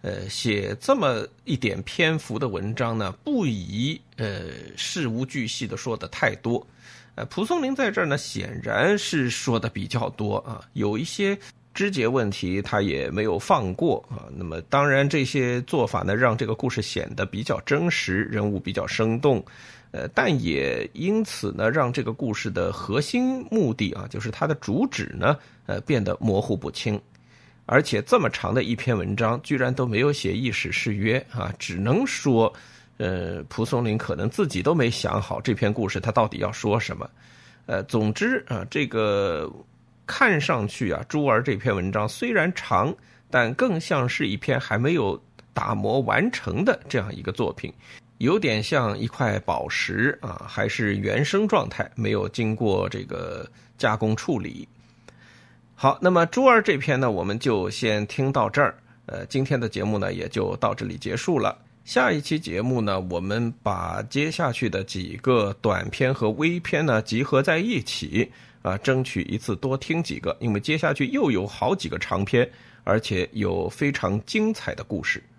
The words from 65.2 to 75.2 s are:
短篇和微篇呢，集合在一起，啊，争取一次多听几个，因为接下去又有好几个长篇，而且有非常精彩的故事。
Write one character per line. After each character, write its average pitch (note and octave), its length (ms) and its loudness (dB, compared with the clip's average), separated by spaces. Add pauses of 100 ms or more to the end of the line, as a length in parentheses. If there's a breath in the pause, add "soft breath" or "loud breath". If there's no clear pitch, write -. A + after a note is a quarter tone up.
短 F#2+ 300 2
篇 C3 220 2
和 A2+ 180 2
微 D#3 280 0
篇 D#3+ 260 0
呢， A2+ 180 4
集 A2+ 200 0
合 C3+ 200 4
在 D#3+ 160 2
一 G3+ 240 0
起， - 500 -2 (300 loud breath)
啊， F#2 160 -2
争 C3 260 2
取 G2+ 180 -2
一 - 160 -4
次 A#2 160 -4
多 C3 220 -2
听 E3 260 -2
几 - 160 -6
个， - 220 -2
因 A#2 120 0
为 G2+ 60 2
接 D3+ 200 0
下 D3+ 140 2
去 C#3 160 0
又 C4 220 2
有 G2 160 2
好 C3 300 0
几 E2+ 120 -6
个 E2+ 100 -4
长 F#2+ 260 0
篇， A#2+ 260 2 (320 loud breath)
而 G#2 160 2
且 F#2 360 -2
有 F2+ 340 0
非 C#3+ 240 0
常 G#2 320 0
精 A3 280 0
彩 - 220 -4
的 - 80 -10
故 E2+ 220 -6
事。 - 180 -4 (160)